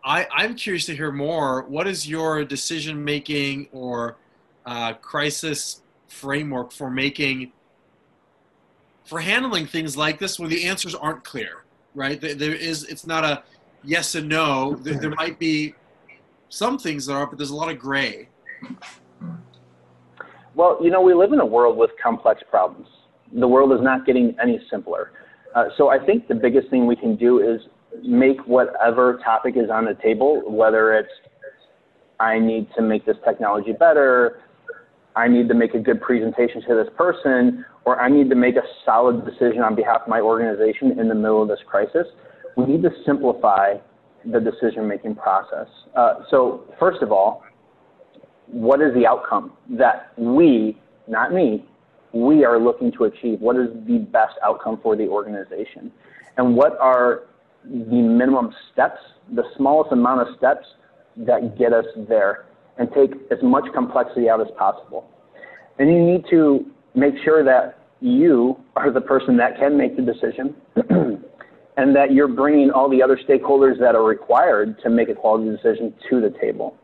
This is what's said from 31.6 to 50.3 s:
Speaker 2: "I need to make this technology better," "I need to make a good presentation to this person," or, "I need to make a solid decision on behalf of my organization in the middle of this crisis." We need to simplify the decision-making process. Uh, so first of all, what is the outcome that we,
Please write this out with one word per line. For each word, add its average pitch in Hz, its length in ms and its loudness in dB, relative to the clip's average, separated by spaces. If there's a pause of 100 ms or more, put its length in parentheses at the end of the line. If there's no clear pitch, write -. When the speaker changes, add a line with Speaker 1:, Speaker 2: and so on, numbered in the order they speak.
Speaker 2:
"I 113 200 0
need 113 360 -2
to 117 60 -2
make 110 240 -2
this 107 180 -2
technology 104 480 -2
better," 131 680 2 (760)
"I 117 140 0
need 120 180 4
to 113 60 0
make 117 220 0
a 117 40 -2
good 113 220 -2
presentation 117 640 -2
to 120 120 0
this 110 220 0
person," 131 680 0 (200)
or, 123 160 0
"I 123 80 0
need 143 200 4
to 131 60 4
make 123 220 2
a 120 60 0 (200)
solid 120 420 2
decision 120 360 -2
on 110 140 0
behalf 113 280 0
of - 60 -14
my 113 120 0
organization 110 800 0
in 113 80 0
the 113 80 0
middle 107 260 2
of 107 60 0
this 104 180 -4
crisis." 156 420 0 (500)
We 123 80 2
need 165 180 0
to 180 80 2 (140)
simplify 107 720 0 (480)
the 113 140 0
decision-making 110 760 -4
process. - 520 -4 (280)
Uh, 117 340 2
so 127 360 0 (140)
first 180 220 0
of 110 100 -2
all, 101 320 0 (1040)
what 123 340 2
is 143 120 2
the 120 140 2
outcome - 460 -2 (160)
that 120 480 0
we, 120 600 2 (300)